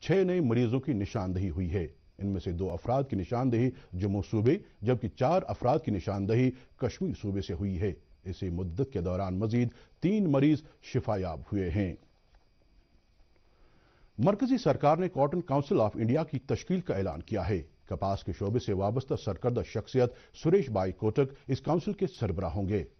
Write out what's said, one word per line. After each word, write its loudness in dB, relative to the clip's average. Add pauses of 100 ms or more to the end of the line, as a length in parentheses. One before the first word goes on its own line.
छह 4
नए 2
मरीजों 2
की -2
निशानदेही -2
हुई -2
है। 0 (380)
इनमें -2
से -4
दो -2
अफराद -2
की -4
निशानदेही 2 (220)
जम्मू 0
सूबे, 2 (240)
जबकि 0
चार 2
अफराद 0
की -4
निशानदेही 2 (280)
कश्मीर -2
सूबे -4
से -6
हुई -2
है। -2 (300)
इसी -6
मुद्दत -4
के -2
दौरान -2
मजीद 0 (320)
तीन 2
मरीज 4 (220)
शिफायाब -4
हुए 0
हैं। 0 (2250)
मरकजी 2
सरकार 4
ने 0
कॉटन 0
काउंसिल 0
ऑफ 2
इंडिया 2
की -6 (100)
तश्कील -2
का -4
ऐलान -4
किया -2
है। 0 (300)
कपास -4
के -6
शोबे -2
से -4
वाबस्ता -2
सरकर्दा -2
शख्सियत 0 (220)
सुरेश 2
भाई 0
कोटक 0 (140)
इस -2
काउंसिल 0
के -2
सरबराह -4
होंगे। 0 (140)